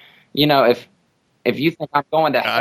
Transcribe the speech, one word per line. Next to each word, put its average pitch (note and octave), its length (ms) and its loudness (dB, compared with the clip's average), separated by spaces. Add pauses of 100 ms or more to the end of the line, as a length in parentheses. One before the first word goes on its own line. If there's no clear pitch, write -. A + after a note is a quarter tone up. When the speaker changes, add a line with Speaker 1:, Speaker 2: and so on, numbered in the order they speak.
(320)
Speaker 1:
You D3 160 0
know, C#3 160 4
if, A#2+ 240 0 (560)
if A#2+ 160 -2
you D#3 100 0
think D#3+ 220 -12
I'm D3 180 0
going D#3 220 0
to A#2+ 120 -2
Speaker 2:
I A#2 160 -2